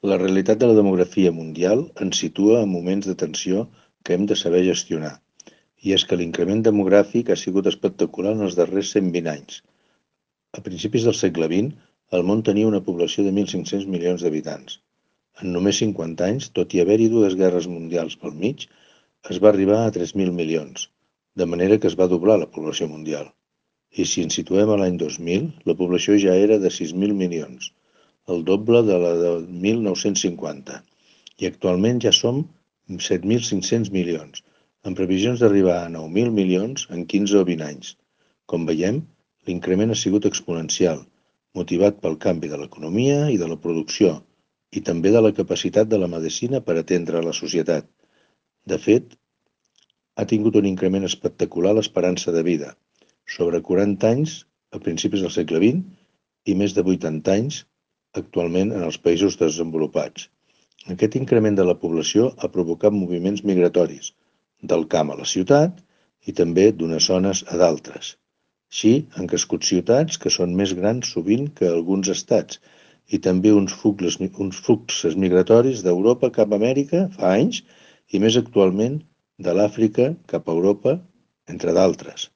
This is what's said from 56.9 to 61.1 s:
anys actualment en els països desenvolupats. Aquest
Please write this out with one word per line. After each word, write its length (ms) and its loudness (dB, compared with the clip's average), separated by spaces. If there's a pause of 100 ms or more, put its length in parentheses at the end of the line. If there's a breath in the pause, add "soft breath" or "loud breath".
anys 220 -6 (540)
actualment 600 -2
en 80 -4
els 160 -6
països 400 2
desenvolupats. 840 -2 (680)
Aquest 240 -2